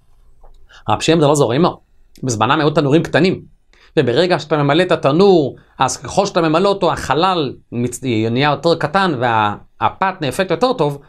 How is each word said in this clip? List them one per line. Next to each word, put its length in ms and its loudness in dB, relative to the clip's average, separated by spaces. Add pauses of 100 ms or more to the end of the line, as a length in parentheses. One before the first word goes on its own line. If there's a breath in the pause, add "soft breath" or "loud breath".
(880 soft breath)
רב 120 -2
שם 180 2
זה 80 4
לא 80 2
זורם, 300 2 (580)
בזמנם 360 0
היו 100 0
תנורים 340 2
קטנים, 380 0 (560 soft breath)
וברגע 420 2
שאתה 180 -4
ממלא 260 2
את 80 -2
התנור, 640 2 (240 loud breath)
אז 180 0
ככל 280 -2
שאתה 160 -2
ממלא 280 2
אותו, 220 0
החלל 640 -2 (180)
מצ-, 320 -6 (280)
נהיה 180 0
יותר 260 0
קטן, 440 -2
וה-, 360 0 (260)
הפת 400 -4
נאפת 300 -4
יותר 220 0
טוב, 360 -2